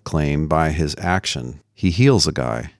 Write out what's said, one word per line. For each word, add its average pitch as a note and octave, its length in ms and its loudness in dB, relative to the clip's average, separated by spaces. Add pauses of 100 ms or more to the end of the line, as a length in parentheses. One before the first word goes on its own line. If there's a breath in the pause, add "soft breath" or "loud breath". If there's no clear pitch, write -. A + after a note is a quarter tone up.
claim D2+ 460 0
by D#2 220 2
his D2+ 260 -2
action. D#2 640 -4 (140)
He F#2 160 0
heals G#2+ 360 4
a D#2 60 0
guy, A#1+ 480 -6